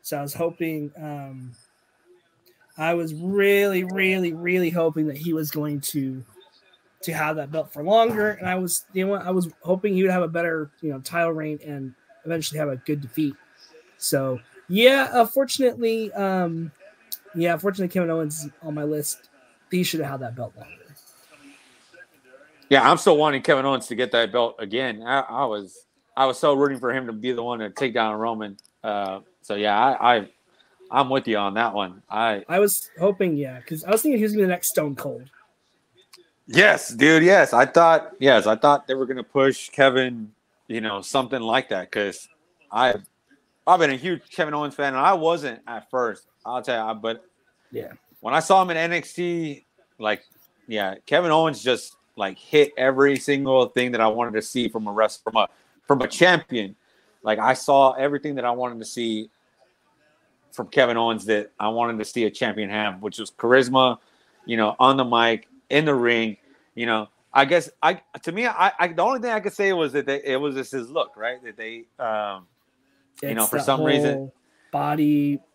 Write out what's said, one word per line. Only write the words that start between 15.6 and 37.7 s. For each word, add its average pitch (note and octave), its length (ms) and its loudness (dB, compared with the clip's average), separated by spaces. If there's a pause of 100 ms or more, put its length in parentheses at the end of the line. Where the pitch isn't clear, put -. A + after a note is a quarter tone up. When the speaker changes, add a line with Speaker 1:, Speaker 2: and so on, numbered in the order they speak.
Speaker 1:
um, F3 600 -2 (600)
yeah, E3+ 200 0
unfortunately, F#3 380 -4
Kevin F3 180 0
Owens D#3 340 -4
is D3 60 -12 (100)
on D#3 140 -10
my D3+ 100 -6
list. D3+ 440 -6 (420)
He F3+ 140 0
should D#3+ 160 -4
have C#3 100 -6
had C#3 100 -10
that A#2+ 140 -10
belt A#2+ 220 -12
longer. - 220 -20 (1900)
Speaker 2:
Yeah, C3+ 200 6
I'm E3+ 80 8
still E3 220 4
wanting D3+ 240 2
Kevin C3+ 240 2
Owens C3 220 -2
to A#2+ 60 -8
get A#2 180 -2
that A#2 200 2
belt A#2 260 0
again. A2+ 440 -6
I, B2+ 180 -2
I B2 240 -4
was, G#2 400 -8 (320)
I C3+ 80 2
was C3 140 0
so D3 160 4
rooting C#3 240 0
for B2 120 -4
him B2+ 160 -4
to A2+ 60 -10
be A2+ 200 -6
the A#2 100 -4
one A#2+ 160 -6
to G#2+ 100 -8
take A#2+ 240 -6
down A2 260 -2
Roman. G#2+ 380 -6 (260)
Uh, G2+ 380 -6 (220)
so G#2 140 -6
yeah, G#2 220 2
I, A#2+ 380 4
I, G2 120 -4 (640)
I'm C3 200 0
with C3 180 0
you G#2+ 80 2
on G2+ 160 -2
that A2 220 0
one. F#2+ 340 -6
I G#2+ 400 -2
Speaker 1:
I F3+ 120 0
was - 380 -2
hoping, F#3 380 -2
yeah, B2+ 240 -8
'cause D#3+ 240 -12
I F#3 60 -6
was A3 100 2
thinking D4 160 0
he G#3+ 60 2
was G#3+ 100 0
gonna G#3 120 2
be - 20 2
the F3+ 60 0
next - 180 -4
Stone D3 260 -2
Cold. B2+ 320 -10 (1200)
Speaker 2:
Yes, F#3+ 420 4
dude. D3+ 340 6
Yes, F3 300 8
I B2 140 6
thought. E3 520 6